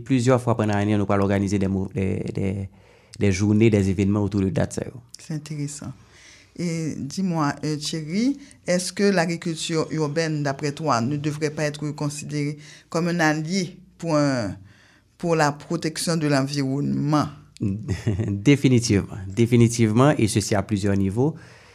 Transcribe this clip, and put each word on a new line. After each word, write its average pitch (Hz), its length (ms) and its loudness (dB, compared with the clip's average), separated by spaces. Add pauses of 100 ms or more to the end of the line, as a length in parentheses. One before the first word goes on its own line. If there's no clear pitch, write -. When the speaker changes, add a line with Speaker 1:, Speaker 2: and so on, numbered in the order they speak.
Speaker 1:
plizyè 127 360 4
fwa 117 160 0
pandan 104 220 0
ane 104 160 2
an, 101 80 0
nou 98 60 -2
pral 101 120 2
òganize 98 400 2
dè 95 80 0
mo-, 95 240 -2
dè 98 140 -2 (260)
dè 98 200 -2 (600)
dè 101 160 0
joune, 107 400 4
dè 104 220 4
evenman 101 340 2
otou 98 160 0
de 95 80 2
dat - 240 -2
sa - 140 -6
yo. - 100 -14 (240)
Speaker 2:
Se 156 140 -8
enteresan. 147 580 -10 (640)
Et 165 400 -4
dis-moi, 160 580 -2 (100)
euh, 151 120 -2
Thierry, 170 640 -2 (280)
est-ce 180 260 0
que 202 100 -4
l'agriculture 165 880 0
urbaine, 156 520 -2
d'après 143 300 -2
toi, 147 280 0
ne 135 160 0
devrait 151 340 -4
pas 156 140 -4
être 147 260 -4
considérée 147 680 -6 (320)
comme 175 180 0
un 170 100 0
allié 160 580 0 (220)
pour, 165 180 0
un, 123 400 0 (600)
pour 170 180 0
la 147 160 4
protection 165 640 -4
de 156 100 0
l'environnement 139 1000 0 (340)
Speaker 1:
<laughs> 101 680 -2
Définitivement, 113 880 2 (120)
définitivement, 117 840 4
et 131 160 2
ceci 104 280 0
à 98 80 2
plusieurs 101 340 0
niveaux, 110 400 0 (380)